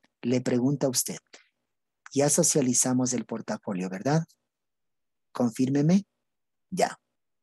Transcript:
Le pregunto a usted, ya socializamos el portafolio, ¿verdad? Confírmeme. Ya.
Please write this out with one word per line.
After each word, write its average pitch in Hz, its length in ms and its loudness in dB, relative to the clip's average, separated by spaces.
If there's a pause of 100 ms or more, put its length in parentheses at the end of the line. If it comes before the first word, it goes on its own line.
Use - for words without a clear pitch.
(200)
Le 123 200 0
pregunto 127 460 0
a 135 40 0
usted, 98 280 -4 (920)
ya 139 160 2
socializamos 127 840 2
el 117 120 -4
portafolio, 107 640 -6
¿verdad? 131 360 0 (1080)
Confírmeme. 139 760 2 (640)
Ya. - 300 -2 (420)